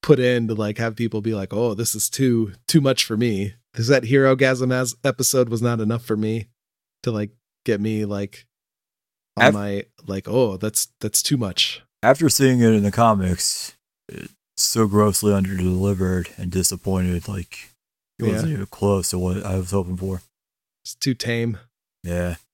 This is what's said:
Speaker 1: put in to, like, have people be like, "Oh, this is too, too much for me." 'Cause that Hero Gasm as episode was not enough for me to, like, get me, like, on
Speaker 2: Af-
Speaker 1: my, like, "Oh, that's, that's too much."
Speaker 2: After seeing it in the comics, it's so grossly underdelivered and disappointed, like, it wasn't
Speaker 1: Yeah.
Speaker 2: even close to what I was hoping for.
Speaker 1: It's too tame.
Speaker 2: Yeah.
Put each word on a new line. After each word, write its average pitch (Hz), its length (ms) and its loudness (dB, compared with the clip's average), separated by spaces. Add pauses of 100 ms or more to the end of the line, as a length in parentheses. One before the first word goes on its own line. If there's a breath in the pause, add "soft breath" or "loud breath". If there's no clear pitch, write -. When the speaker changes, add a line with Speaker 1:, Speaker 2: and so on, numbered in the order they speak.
Speaker 1:
put 147 160 6
in 123 300 0
to, 113 60 -2
like, 107 240 -4
have 113 180 -4
people 113 240 -4
be 110 140 -2
like, 98 180 -6
"Oh, 110 220 -2
this 113 200 -4
is 107 140 -4
too, 117 440 0 (140)
too 165 140 4
much 135 240 0
for 113 120 -4
me." 107 380 -2 (200)
'Cause 117 140 -2
that 131 160 4
Hero 135 320 4
Gasm 127 360 2
as 127 320 -2
episode 127 460 0
was 113 100 -2
not 120 200 0
enough 113 240 -2
for 110 120 -2
me 107 300 -4 (560)
to, 123 100 -4
like, 104 200 -4 (340)
get 107 120 0
me, 107 280 -2
like, 101 400 -8 (920)
on 113 120 6
Speaker 2:
Af- 104 60 4
Speaker 1:
my, 101 300 -4 (220)
like, 95 220 -6
"Oh, 107 280 0
that's, 104 320 -4 (120)
that's - 220 -2
too - 140 0
much." - 460 -2 (200)
Speaker 2:
After 143 280 4
seeing 131 300 4
it 113 120 6
in 107 120 4
the 101 80 0
comics, 98 800 0 (340)
it's - 240 -16 (240)
so - 300 2
grossly 104 460 4
underdelivered 92 1080 0
and 92 120 -6
disappointed, 92 800 -2
like, - 420 -10 (480)
it 120 60 -6
wasn't 110 240 0
Speaker 1:
Yeah. 151 60 -2
Speaker 2:
even 98 120 -6
close 98 440 -2
to 92 80 -4
what 90 260 -2
I 95 140 -2
was 92 140 -4
hoping 92 260 -2
for. 92 240 -6 (600)
Speaker 1:
It's - 100 -14
too 131 200 -4
tame. 117 440 -4 (460)
Speaker 2:
Yeah. 87 320 -4 (180)